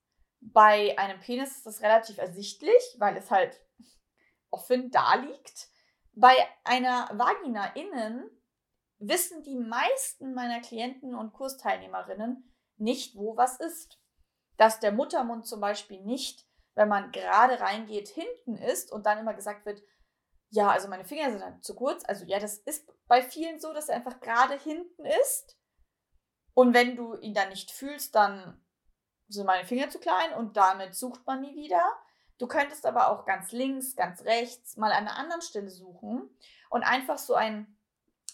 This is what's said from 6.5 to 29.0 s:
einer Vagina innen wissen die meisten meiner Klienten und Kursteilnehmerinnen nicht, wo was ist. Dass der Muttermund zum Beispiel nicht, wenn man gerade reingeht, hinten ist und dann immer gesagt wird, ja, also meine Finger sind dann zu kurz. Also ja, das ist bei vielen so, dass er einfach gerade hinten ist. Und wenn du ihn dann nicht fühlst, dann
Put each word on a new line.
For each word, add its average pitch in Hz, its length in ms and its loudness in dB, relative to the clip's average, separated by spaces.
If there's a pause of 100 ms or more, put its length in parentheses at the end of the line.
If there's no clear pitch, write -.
einer 247 500 0
Vagina 240 600 -2
innen 269 540 -8 (720)
wissen 330 420 -4
die 285 140 -12
meisten 262 800 -2
meiner 240 260 -4
Klienten 247 540 -8
und 220 180 -10
Kursteilnehmerinnen 196 1200 -6 (240)
nicht, 233 380 -4
wo 214 200 -6
was 254 240 0
ist. - 400 -10 (580)
Dass 220 220 6
der 208 120 2
Muttermund 233 560 -4
zum 220 120 -10
Beispiel 202 440 -6
nicht, 247 440 -8 (280)
wenn 214 120 6
man 196 240 0
gerade 208 480 4
reingeht, 208 500 -4
hinten 349 480 -10
ist - 340 -4
und 208 160 -2
dann 208 100 4
immer 220 160 -6
gesagt 208 320 -10
wird, 202 160 -10 (680)
ja, 208 200 4
also 190 180 2
meine 190 160 -12
Finger 294 280 -4
sind 202 100 -8
dann 185 220 -16
zu - 100 -12
kurz. 277 320 -4
Also 185 200 -6
ja, 185 120 -2
das 208 220 -6
ist - 340 -12 (140)
bei 254 160 6
vielen 311 360 -8
so, 208 140 -12
dass 302 160 -10
er - 60 0
einfach 240 240 -8
gerade 254 400 2
hinten 320 440 -10 (200)
ist. - 340 -6 (960)
Und 247 220 8
wenn 247 200 4
du 233 200 -10
ihn 214 180 -12
dann 196 160 0
nicht 190 220 -14
fühlst, 285 420 -12
dann 196 500 2 (640)